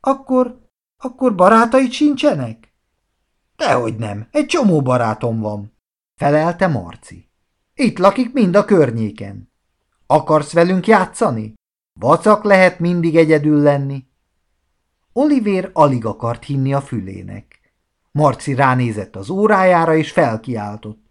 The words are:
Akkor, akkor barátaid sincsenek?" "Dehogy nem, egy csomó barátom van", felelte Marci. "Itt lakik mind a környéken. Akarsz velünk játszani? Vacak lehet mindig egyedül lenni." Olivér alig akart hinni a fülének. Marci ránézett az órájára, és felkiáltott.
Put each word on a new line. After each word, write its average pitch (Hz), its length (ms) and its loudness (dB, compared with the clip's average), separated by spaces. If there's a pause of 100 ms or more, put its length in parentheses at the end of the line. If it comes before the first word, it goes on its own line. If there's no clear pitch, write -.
Akkor, 254 680 -4 (280)
akkor 254 380 -4
barátaid 226 560 4
sincsenek?" 254 840 -2 (800)
"Dehogy 123 400 -2
nem, 107 340 -8
egy 294 160 -2
csomó 208 360 2
barátom 117 580 -2
van", 104 360 -8 (380)
felelte 156 520 0
Marci. 87 640 -8 (440)
"Itt - 240 -2
lakik 202 340 0
mind 196 240 2
a 202 80 4
környéken. 110 880 -2 (540)
Akarsz 151 460 0
velünk 180 340 2
játszani? 180 680 0 (460)
Vacak 202 440 2
lehet 185 340 4
mindig 170 380 0
egyedül 151 460 4
lenni." 139 440 0 (1040)
Olivér 220 600 0
alig 135 320 2
akart 117 400 -6
hinni 139 300 -4
a 139 60 -2
fülének. 95 920 -12 (400)
Marci 143 420 -2
ránézett 123 640 -2
az 98 140 -12
órájára, 185 680 2
és 156 160 -2
felkiáltott. 110 1000 -6